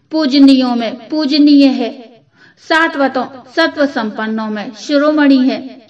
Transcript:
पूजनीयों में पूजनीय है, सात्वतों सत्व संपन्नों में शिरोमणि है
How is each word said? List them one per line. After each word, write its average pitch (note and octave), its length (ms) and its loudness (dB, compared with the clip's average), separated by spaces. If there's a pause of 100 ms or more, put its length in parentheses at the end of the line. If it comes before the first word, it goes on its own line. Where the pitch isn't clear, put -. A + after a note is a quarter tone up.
(120)
पूजनीयों C4+ 640 2
में A3+ 340 -8
पूजनीय D4 580 2
है, A#3 460 -6 (560)
सात्वतों C#4+ 560 -2 (300)
सत्व D#4+ 300 0
संपन्नों A3 640 -6
में G#3+ 260 -10
शिरोमणि D4 640 2
है - 520 -4